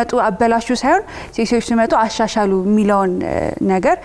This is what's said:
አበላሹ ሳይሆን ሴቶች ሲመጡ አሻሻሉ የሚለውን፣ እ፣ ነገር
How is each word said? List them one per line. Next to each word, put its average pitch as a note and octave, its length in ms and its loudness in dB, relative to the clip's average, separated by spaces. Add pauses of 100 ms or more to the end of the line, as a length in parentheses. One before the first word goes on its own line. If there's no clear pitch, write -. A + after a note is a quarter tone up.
(200)
አበላሹ A3+ 540 0
ሳይሆን E4 300 2 (280)
ሴቶች A#3 320 0
ሲመጡ A3+ 320 0
አሻሻሉ A3 540 0 (100)
የሚለውን፣ G3+ 520 2 (100)
እ፣ - 140 -4 (280)
ነገር G3 400 2